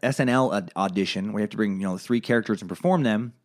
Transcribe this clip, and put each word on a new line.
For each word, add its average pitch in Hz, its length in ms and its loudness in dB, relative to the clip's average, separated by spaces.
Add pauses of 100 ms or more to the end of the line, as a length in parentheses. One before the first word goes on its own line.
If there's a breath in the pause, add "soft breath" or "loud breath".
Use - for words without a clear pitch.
S 135 160 0
N 131 100 2
L 127 240 4
aud-, 95 240 -2
audition, 95 560 -2
where 104 80 -2
you 104 40 0
have 104 60 -2
to - 60 -12
bring, 101 240 0
you 98 60 -2
know, 92 120 -2
three 120 220 0
characters 113 420 0
and 90 60 -10
perform 165 360 2
them 117 280 0 (120)